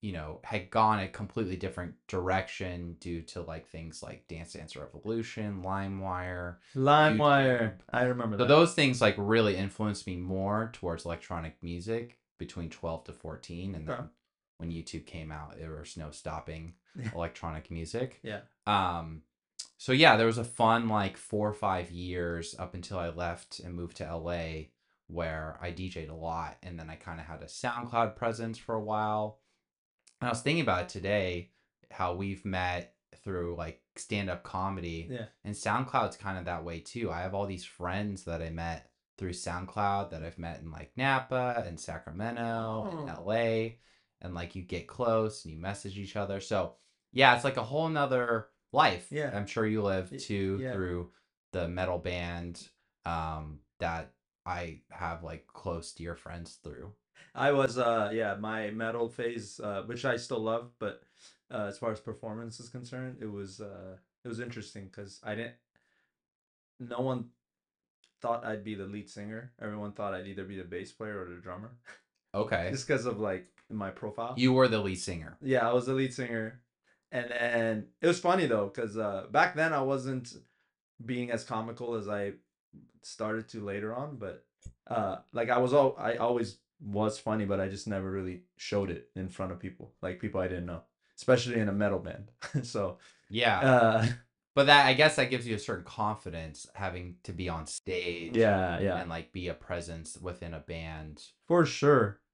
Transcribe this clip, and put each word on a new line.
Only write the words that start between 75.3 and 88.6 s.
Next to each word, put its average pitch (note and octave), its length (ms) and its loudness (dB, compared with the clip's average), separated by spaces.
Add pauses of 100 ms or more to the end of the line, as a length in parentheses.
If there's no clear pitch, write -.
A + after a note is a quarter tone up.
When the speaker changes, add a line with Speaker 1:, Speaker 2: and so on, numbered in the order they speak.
Speaker 2:
Yeah, B2 280 4
I - 20 2
was B2 140 4
the C3 80 0
lead C3 200 2
singer. A#2 480 -6 (480)
And A#2+ 220 -4
then A#2 720 0
it D#3+ 60 6
was F3 120 4
funny F3+ 260 4
though, G#2+ 240 2
'cause, A2 280 -4
uh, G2+ 340 -2
back E3 240 4
then D#3+ 160 2
I C#3+ 100 2
wasn't C3 540 -2 (720)
being B2 260 -2
as A2+ 140 -2
comical A#2 500 -4
as G#2 140 -4
I G2+ 240 -2 (720)
started A2 460 -4
to G#2+ 140 -10
later G#2 320 -4
on, C#3 220 -6
but, F#2 280 -10 (420)
uh, G#2 320 0 (120)
like, A#2 180 0
I B2 100 6
was B2+ 140 4
al-, C3+ 240 8
I A#2 180 0
always A#2 440 2 (220)
was G#2+ 360 0
funny, A2 280 0
but G2 160 2
I F#2+ 80 0
just G2 180 -8
never F#2+ 240 -2
really F#2 320 -4 (140)
showed G2+ 320 0